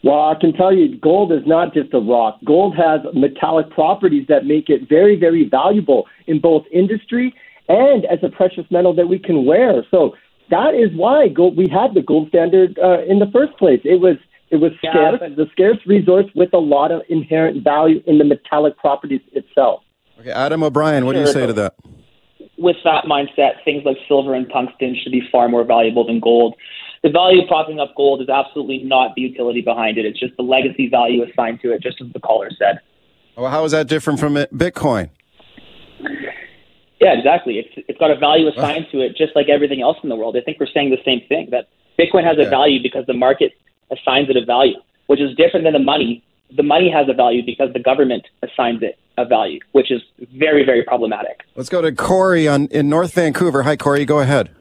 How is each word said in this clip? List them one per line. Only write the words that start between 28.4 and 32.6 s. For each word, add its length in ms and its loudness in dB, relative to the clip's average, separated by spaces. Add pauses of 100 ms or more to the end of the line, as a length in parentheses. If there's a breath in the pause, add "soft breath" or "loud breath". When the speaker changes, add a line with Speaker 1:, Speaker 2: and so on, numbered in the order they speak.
Speaker 2:
not 360 0
the 80 -6
utility 380 -4
behind 380 -2
it. 80 -4
It's 120 -8
just 180 -8
the 60 -8
legacy 460 -2
value 340 0
assigned 380 -6
to 120 -4
it, 100 -6
just 180 -10
as 120 -18
the 80 -14
caller 280 -2 (100)
said. 200 0 (580)